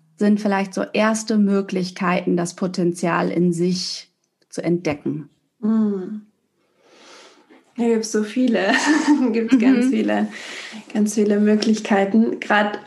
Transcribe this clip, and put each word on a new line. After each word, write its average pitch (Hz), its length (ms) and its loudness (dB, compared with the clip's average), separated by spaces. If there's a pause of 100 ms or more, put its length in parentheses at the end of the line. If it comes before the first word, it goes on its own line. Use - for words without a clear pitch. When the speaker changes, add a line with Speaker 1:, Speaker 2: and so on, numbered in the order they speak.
(180)
Speaker 1:
sind 208 220 2
vielleicht 196 340 -2
so - 100 -4 (100)
erste 220 440 0
Möglichkeiten, 185 1000 0
das 175 180 -4
Potenzial 175 760 -2
in 175 200 2
sich 180 600 -4 (380)
zu - 140 -10
entdecken? 156 640 -4 (300)
Speaker 2:
Mhm. 214 600 -2 (1600)
Da 240 60 -2
gibt's 226 300 0
so 214 100 2
viele, 220 480 0 (280)
<laughs> 254 340 2
gibt's 226 260 2
ganz 247 280 4
Speaker 1:
Mhm. - 20 0
Speaker 2:
viele, 214 380 0 (640)
ganz 208 220 0
viele 208 260 2
Möglichkeiten. 214 1000 2
Grad, 208 480 0